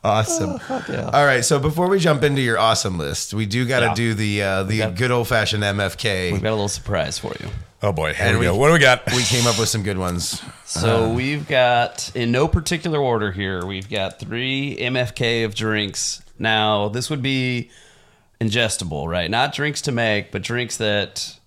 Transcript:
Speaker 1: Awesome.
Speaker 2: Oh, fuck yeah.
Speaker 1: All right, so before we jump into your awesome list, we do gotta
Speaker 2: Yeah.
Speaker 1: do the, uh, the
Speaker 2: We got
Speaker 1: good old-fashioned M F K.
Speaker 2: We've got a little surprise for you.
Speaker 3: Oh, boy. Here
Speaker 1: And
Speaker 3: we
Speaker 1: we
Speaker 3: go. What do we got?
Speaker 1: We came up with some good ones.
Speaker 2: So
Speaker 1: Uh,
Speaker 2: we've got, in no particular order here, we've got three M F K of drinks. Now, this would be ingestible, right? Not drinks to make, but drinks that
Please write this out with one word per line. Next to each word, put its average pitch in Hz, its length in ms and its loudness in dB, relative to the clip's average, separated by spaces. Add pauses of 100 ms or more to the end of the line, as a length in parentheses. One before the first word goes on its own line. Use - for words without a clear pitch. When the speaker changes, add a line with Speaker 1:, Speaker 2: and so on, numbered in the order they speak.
Speaker 1:
Awesome. 107 480 2
Speaker 2:
Oh, - 80 -6
fuck - 300 -6
yeah. 160 220 -4
Speaker 1:
All 147 140 6
right, 131 180 4
so 143 160 2
before 156 280 0
we 196 100 4
jump 160 260 2
into 139 180 2
your 117 180 2
awesome 107 400 2
list, 71 340 -6
we 107 140 -2
do 120 180 0
gotta 120 220 2
Speaker 2:
Yeah. 82 80 2
Speaker 1:
do 117 180 2
the, 104 300 0
uh, 98 200 0
the 95 100 -2
Speaker 2:
We 110 60 2
got 92 160 -2
Speaker 1:
good 120 160 0
old-fashioned 110 520 0
M 101 160 0
F 98 180 -2
K. 92 340 0
Speaker 2:
We've 98 120 -2
got 107 60 0
a - 20 0
little 104 160 0
surprise 87 500 -4
for - 220 -8
you. - 100 -10 (320)
Speaker 3:
Oh, 104 100 2
boy. 78 220 0
Here 101 140 0
Speaker 1:
And 113 100 4
Speaker 3:
we - 40 2
Speaker 1:
we 90 40 2
Speaker 3:
go. 87 100 2
What 127 120 4
do 160 60 8
we 165 60 4
got? 127 340 6
Speaker 1:
We 123 100 2
came 120 240 2
up 113 100 2
with 113 120 0
some 110 140 -2
good 98 140 -2
ones. 87 440 -4 (240)
Speaker 2:
So 113 400 2
Speaker 1:
Uh, 113 40 0
Speaker 2:
we've 135 380 -2
got, 123 680 2
in 120 180 0
no 135 160 4
particular 160 520 0
order 117 320 0
here, 95 340 -4
we've 95 240 -8
got 98 300 -4
three 131 580 -4
M 123 180 -2
F 123 200 -2
K 117 280 0
of 107 120 -4
drinks. 107 680 -4 (160)
Now, 107 520 2
this 120 200 -4
would 143 140 -4
be 127 480 -2 (680)
ingestible, 101 680 -2
right? 85 240 -2
Not 131 220 0
drinks 147 300 -4
to 147 80 -2
make, 110 400 0
but 101 120 -6
drinks 120 340 -4
that 104 580 -2 (120)